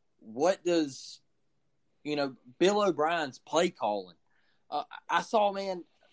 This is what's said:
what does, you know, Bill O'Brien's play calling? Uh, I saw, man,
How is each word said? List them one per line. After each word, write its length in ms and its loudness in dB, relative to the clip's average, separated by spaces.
what 440 0
does, 560 0
you 120 -4
know, 200 -2
Bill 240 4
O'Brien's 580 0
play 300 0
calling? 460 -4
Uh, 120 -4
I 140 0
saw, 280 2
man, 320 -6